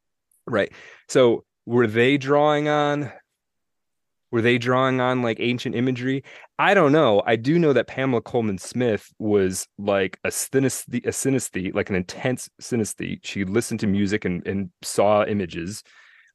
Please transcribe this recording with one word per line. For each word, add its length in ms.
Right. 240
So 360
were 200
they 300
drawing 500
on, 440
were 100
they 160
drawing 420
on, 220
like, 180
ancient 360
imagery? 480
I 140
don't 180
know. 340
I 120
do 200
know 160
that 140
Pamela 340
Coleman 360
Smith 500
was, 500
like, 480
a 40
synesthe-, 760
a 40
synesthete, 640
like, 160
an 60
intense 540
synesthete. 640
She 220
listened 360
to 60
music 380
and, 200
and 260
saw 420
images. 600